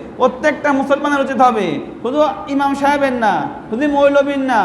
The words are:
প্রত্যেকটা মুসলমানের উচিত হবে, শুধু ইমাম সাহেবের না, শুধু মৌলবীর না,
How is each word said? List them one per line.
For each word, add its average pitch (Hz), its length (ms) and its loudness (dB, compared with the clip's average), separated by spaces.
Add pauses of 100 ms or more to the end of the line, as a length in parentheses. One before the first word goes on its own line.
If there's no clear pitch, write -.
(180)
প্রত্যেকটা 294 540 0
মুসলমানের 277 520 0
উচিত 262 180 -2
হবে, 226 260 4 (320)
শুধু 269 200 -2 (280)
ইমাম 277 280 0
সাহেবের 277 400 2
না, 220 180 2 (320)
শুধু 233 220 -4
মৌলবীর 285 560 2
না, 247 220 2